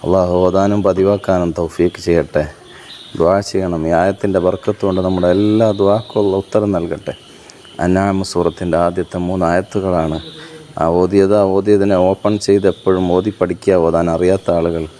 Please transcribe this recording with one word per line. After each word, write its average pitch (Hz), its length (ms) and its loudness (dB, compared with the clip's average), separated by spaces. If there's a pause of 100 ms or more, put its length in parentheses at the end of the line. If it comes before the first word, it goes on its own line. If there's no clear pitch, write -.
അള്ളാഹു 90 300 2 (100)
ഓതാനും 98 420 2
പതിവാക്കാനും 95 720 0
തൗഫീക്ക് 85 480 -2
ചെയ്യട്ടെ. 78 380 0 (760)
ദുആ 85 160 4 (140)
ചെയ്യണം, 90 400 -4
ഈ - 20 -2 (100)
ആയത്തിൻ്റെ 95 460 0
ബർക്കത്ത് 95 400 -2
കൊണ്ട് 95 200 0
നമ്മുടെ 92 300 0
എല്ലാ 107 320 2 (120)
ദുആക്കും 101 420 0
അള്ളാഹു 98 220 0
ഉത്തരം 107 320 0
നൽകട്ടെ. 82 380 -6 (720)
അൻആം 95 320 0 (140)
സൂറത്തിൻ്റെ 85 460 -2 (100)
ആദ്യത്തെ 87 400 -6
മൂന്ന് 92 240 -2
ആയത്തുകളാണ് 87 680 -2 (640)
ആ - 20 0 (160)
ഓതിയത്. 95 400 2
ആ 101 40 4 (120)
ഓതിയതിനെ 98 400 2 (120)
ഓപ്പൺ 98 240 0 (140)
ചെയ്ത് 101 280 2
എപ്പോഴും 92 300 0 (120)
ഓതി 98 140 0 (100)
പഠിക്കുക, 90 320 0 (140)
ഓതാൻ 82 280 2
അറിയാത്ത 90 340 0 (100)
ആളുകൾ. 82 260 -2 (160)